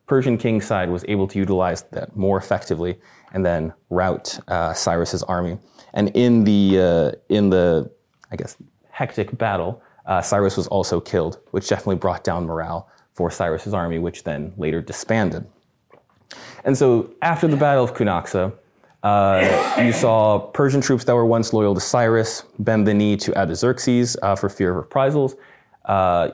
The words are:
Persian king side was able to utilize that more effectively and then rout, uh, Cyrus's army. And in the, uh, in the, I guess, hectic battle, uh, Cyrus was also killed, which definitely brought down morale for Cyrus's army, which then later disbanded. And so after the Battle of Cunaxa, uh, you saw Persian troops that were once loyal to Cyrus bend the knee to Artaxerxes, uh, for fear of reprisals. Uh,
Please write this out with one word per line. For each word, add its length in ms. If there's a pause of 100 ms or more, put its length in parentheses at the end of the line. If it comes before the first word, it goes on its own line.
Persian 320
king 220
side 280
was 200
able 180
to 120
utilize 520
that 260
more 220
effectively 600 (360)
and 100
then 300 (160)
rout, 480 (100)
uh, 240
Cyrus's 520
army. 340 (340)
And 220
in 300
the, 360
uh, 320 (160)
in 220
the, 400 (400)
I 60
guess, 200 (340)
hectic 460
battle, 460 (240)
uh, 160
Cyrus 340
was 120
also 320
killed, 400 (100)
which 180
definitely 280
brought 280
down 220
morale 420 (240)
for 180
Cyrus's 440
army, 240
which 260
then 320
later 240
disbanded. 640 (1200)
And 140
so 420
after 280
the 80
Battle 280
of 100
Cunaxa, 580 (500)
uh, 760
you 140
saw 460
Persian 420
troops 240
that 100
were 120
once 260
loyal 220
to 60
Cyrus 600 (160)
bend 280
the 80
knee 240
to 200
Artaxerxes, 840
uh, 120
for 140
fear 220
of 60
reprisals. 600 (480)
Uh, 500